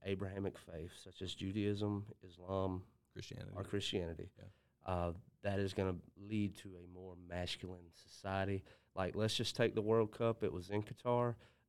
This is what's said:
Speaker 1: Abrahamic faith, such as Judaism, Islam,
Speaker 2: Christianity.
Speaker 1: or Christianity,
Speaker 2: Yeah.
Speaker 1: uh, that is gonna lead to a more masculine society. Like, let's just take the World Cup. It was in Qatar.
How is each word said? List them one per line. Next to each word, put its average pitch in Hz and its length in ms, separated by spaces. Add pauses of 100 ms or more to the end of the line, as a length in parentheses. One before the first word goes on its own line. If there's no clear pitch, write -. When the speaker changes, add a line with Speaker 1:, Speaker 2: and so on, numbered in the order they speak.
Speaker 1:
Abrahamic 98 540
faith, 85 340 (100)
such - 200
as 95 120
Judaism, 101 720 (240)
Islam, 92 560 (300)
Speaker 2:
Christianity. - 420
Speaker 1:
or 95 80
Christianity, 90 760
Speaker 2:
Yeah. - 540
Speaker 1:
uh, 87 220 (280)
that 101 180
is 98 140
gonna 95 220 (220)
lead 101 400
to 95 180
a 90 180
more 92 220 (140)
masculine 90 640
society. 98 680 (320)
Like, 92 220
let's 107 200
just - 200
take 117 200
the 110 60
World 110 300
Cup. 113 320
It 104 80
was 90 180
in 104 140
Qatar. 120 520 (320)